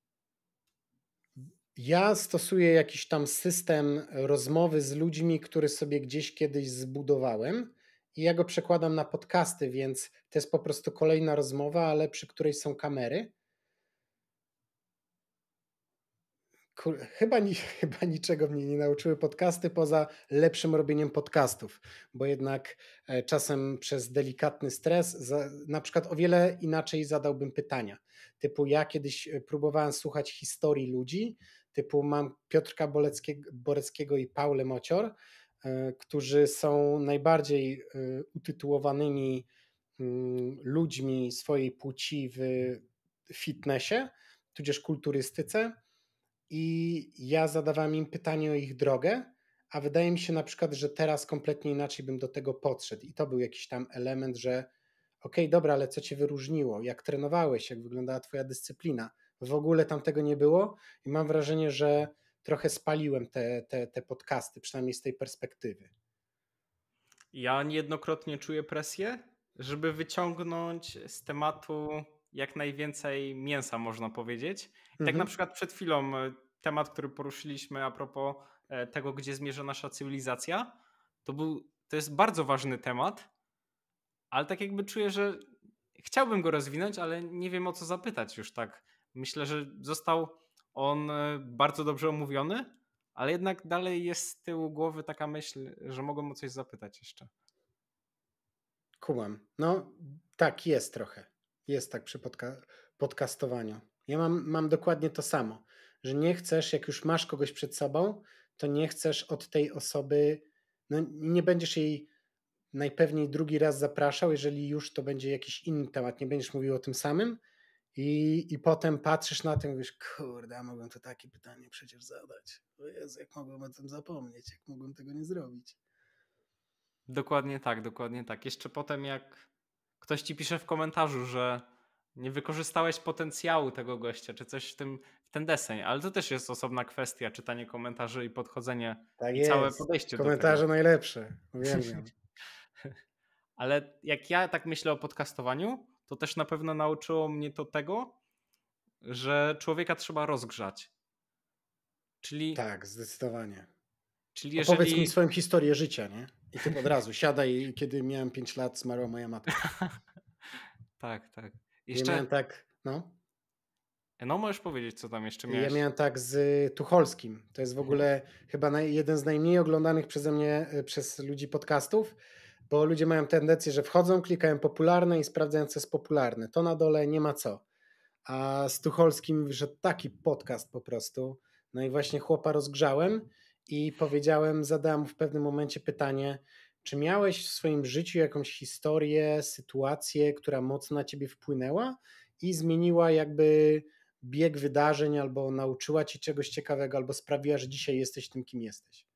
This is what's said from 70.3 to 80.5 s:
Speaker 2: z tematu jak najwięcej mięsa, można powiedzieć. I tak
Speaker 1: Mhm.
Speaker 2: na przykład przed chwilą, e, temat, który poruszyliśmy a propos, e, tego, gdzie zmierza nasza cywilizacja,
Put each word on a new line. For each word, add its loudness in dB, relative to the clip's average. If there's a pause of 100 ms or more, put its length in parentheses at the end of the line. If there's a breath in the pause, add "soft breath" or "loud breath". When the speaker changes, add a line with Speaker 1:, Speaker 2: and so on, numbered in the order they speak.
Speaker 2:
z -16
tematu -4 (440)
jak -6
najwięcej -6
mięsa, -4
można -6
powiedzieć. -8
I -20 (200 soft breath)
tak -12
Speaker 1:
Mhm. 0
Speaker 2:
na 0
przykład -6
przed -8
chwilą, 0
e, -4 (280)
temat, -2
który -8
poruszyliśmy -8
a -4
propos, -6 (340 loud breath)
e, -6
tego, -6
gdzie -8
zmierza -8
nasza -8
cywilizacja, -6 (460 soft breath)